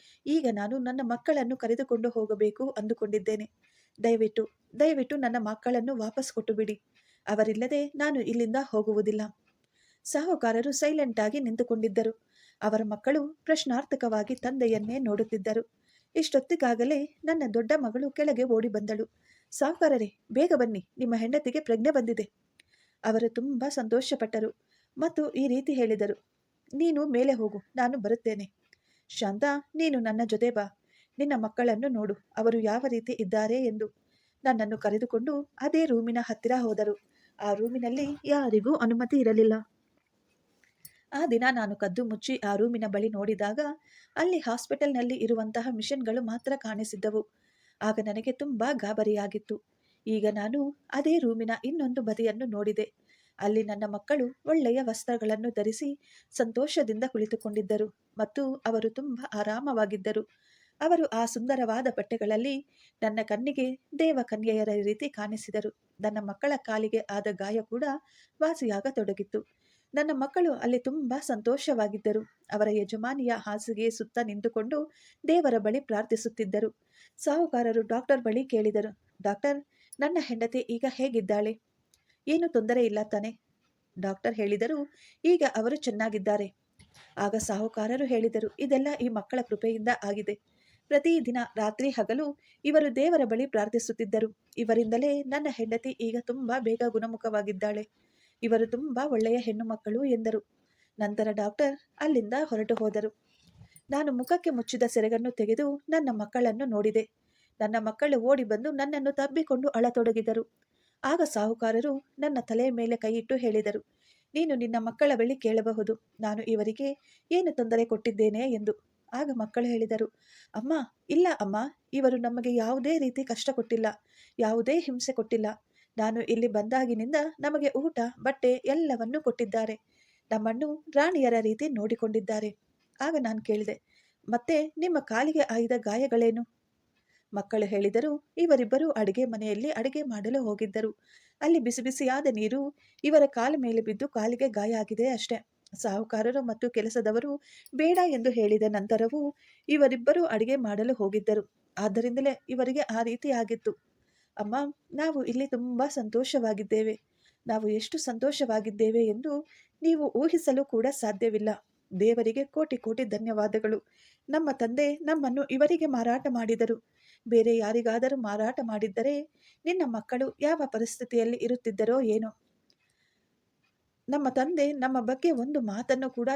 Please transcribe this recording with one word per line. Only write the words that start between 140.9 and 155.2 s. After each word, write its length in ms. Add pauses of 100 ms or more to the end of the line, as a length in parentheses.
ಅಲ್ಲಿ 180
ಬಿಸಿ 220
ಬಿಸಿಯಾದ 500
ನೀರು 440 (280)
ಇವರ 220
ಕಾಲ 320
ಮೇಲೆ 240
ಬಿದ್ದು 260
ಕಾಲಿಗೆ 400
ಗಾಯ 240
ಆಗಿದೆ 380
ಅಷ್ಟೇ. 360 (300)
ಸಾಹುಕಾರರು 640
ಮತ್ತು 280
ಕೆಲಸದವರು 720 (340)
ಬೇಡ 300
ಎಂದು 240
ಹೇಳಿದ 380
ನಂತರವೂ 680 (340)
ಇವರಿಬ್ಬರು 560
ಅಡಿಗೆ 300
ಮಾಡಲು 380
ಹೋಗಿದ್ದರು. 580 (260)
ಆದ್ದರಿಂದಲೇ 720
ಇವರಿಗೆ 300
ಆ 220
ರೀತಿ 300
ಆಗಿತ್ತು. 400 (640)
ಅಮ್ಮ, 180 (380)
ನಾವು 320